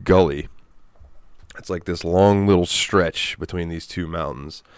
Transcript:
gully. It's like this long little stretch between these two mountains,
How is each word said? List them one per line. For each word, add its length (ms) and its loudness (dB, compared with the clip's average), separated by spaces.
gully. 440 2
It's 120 -12
like 140 -8
this 200 -6
long 420 4
little 200 4
stretch 720 -2
between 300 -8
these 180 -10
two 200 -8
mountains, 560 -10